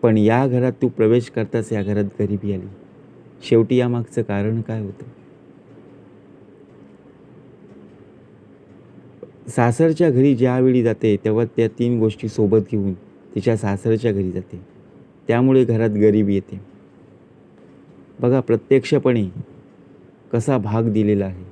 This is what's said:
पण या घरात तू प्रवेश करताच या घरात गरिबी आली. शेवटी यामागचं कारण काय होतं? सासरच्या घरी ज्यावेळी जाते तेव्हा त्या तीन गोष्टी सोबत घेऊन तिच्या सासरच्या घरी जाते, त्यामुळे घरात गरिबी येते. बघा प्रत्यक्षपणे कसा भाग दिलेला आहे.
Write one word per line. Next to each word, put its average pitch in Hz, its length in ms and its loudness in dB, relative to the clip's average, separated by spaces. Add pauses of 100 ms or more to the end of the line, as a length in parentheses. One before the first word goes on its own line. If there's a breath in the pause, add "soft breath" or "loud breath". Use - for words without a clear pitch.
पण 110 160 4
या 113 280 4
घरात 123 260 0 (100)
तू 127 60 0
प्रवेश 117 420 0
करताच 113 420 -4
या 104 100 -2
घरात 104 220 -2
गरिबी 101 480 -4
आली. 92 140 -8 (760)
शेवटी 117 340 2
यामागचं 120 460 -2
कारण 104 380 -2
काय 110 200 -8
होतं? 98 240 -12 (4000)
सासरच्या 156 600 2
घरी 131 260 2
ज्यावेळी 127 460 2
जाते 110 420 0
तेव्हा 110 200 0
त्या 113 240 -2
तीन 120 300 -2
गोष्टी 110 300 -2
सोबत 107 300 2 (120)
घेऊन 98 220 -4 (420)
तिच्या 110 220 0
सासरच्या 110 560 -2
घरी 98 180 -2
जाते, 92 440 -12 (540)
त्यामुळे 127 360 4
घरात 113 260 0
गरिबी 104 440 2
येते. 95 260 -8 (1600)
बघा 127 200 2
प्रत्यक्षपणे 123 880 0 (1040)
कसा 120 260 0
भाग 107 240 -2
दिलेला 104 420 0
आहे. 92 280 -10